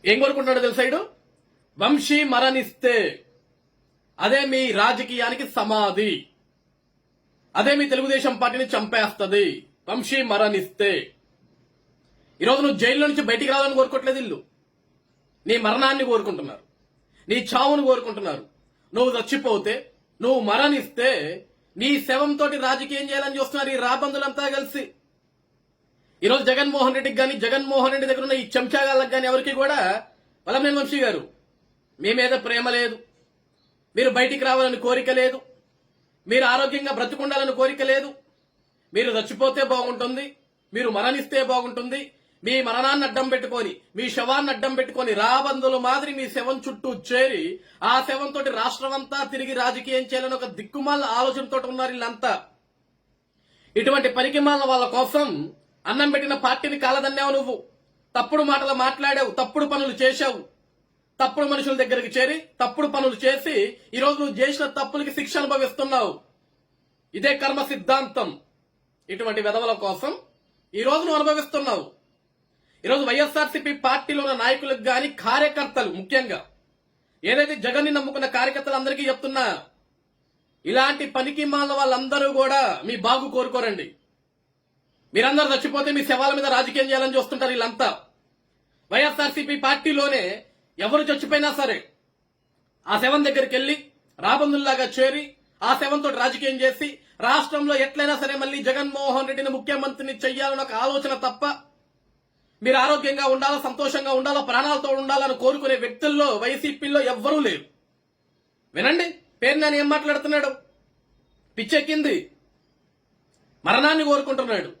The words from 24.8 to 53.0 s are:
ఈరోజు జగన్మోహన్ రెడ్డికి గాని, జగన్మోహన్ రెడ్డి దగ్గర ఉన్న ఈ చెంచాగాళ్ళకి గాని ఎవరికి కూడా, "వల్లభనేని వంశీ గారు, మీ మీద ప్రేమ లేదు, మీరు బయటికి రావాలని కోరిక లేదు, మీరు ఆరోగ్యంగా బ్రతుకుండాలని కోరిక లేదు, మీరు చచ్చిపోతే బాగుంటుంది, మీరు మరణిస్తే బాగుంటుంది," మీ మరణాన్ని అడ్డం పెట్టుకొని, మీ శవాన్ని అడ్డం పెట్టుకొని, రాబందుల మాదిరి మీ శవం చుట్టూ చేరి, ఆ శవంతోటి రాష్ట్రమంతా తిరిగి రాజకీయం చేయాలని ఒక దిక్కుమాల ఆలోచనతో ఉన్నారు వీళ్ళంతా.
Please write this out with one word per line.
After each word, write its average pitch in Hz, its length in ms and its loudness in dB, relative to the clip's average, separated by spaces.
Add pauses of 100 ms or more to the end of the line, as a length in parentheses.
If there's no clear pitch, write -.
ఈరోజు 262 240 4
జగన్మోహన్ 269 480 2
రెడ్డికి 254 240 -2
గాని, 269 220 2
జగన్మోహన్ 269 500 2
రెడ్డి 269 160 -2
దగ్గర 262 180 0
ఉన్న 262 160 0
ఈ - 20 -8 (100)
చెంచాగాళ్ళకి 262 600 2
గాని 254 160 0
ఎవరికి 269 300 0
కూడా, 277 180 2 (680)
"వల్లభనేని 285 340 2
వంశీ 285 240 -2
గారు, 175 160 -2 (800)
మీ 196 120 0 (100)
మీద 247 120 2 (140)
ప్రేమ 240 220 0 (100)
లేదు, 220 180 -2 (960)
మీరు 254 220 4
బయటికి 262 320 2
రావాలని 254 380 2
కోరిక 254 240 2 (100)
లేదు, 254 180 2 (880)
మీరు 254 260 4
ఆరోగ్యంగా 277 460 0
బ్రతుకుండాలని 277 640 -2
కోరిక 269 200 0 (120)
లేదు, 277 180 0 (840)
మీరు 240 220 2
చచ్చిపోతే 262 460 0 (100)
బాగుంటుంది, 247 540 -4 (480)
మీరు 240 240 -2
మరణిస్తే 262 420 0 (120)
బాగుంటుంది," 247 480 -4 (420)
మీ 240 120 0 (100)
మరణాన్ని 269 400 2
అడ్డం 262 260 -2
పెట్టుకొని, 240 400 -2 (260)
మీ 247 80 -4 (100)
శవాన్ని 269 380 0
అడ్డం 262 260 -2
పెట్టుకొని, 254 320 -2 (100)
రాబందుల 262 540 2 (100)
మాదిరి 277 320 0
మీ 262 80 -6 (100)
శవం 254 300 -4
చుట్టూ 262 240 -8 (180)
చేరి, 247 380 2 (460)
ఆ - 20 6 (140)
శవంతోటి 277 500 -4
రాష్ట్రమంతా 269 600 -4 (120)
తిరిగి 262 300 -6
రాజకీయం 254 500 -2
చేయాలని 262 260 -4
ఒక 254 200 -8
దిక్కుమాల 285 500 -4 (120)
ఆలోచనతో 262 380 -2 (140)
ఉన్నారు 254 220 -4
వీళ్ళంతా. 233 400 -4 (1400)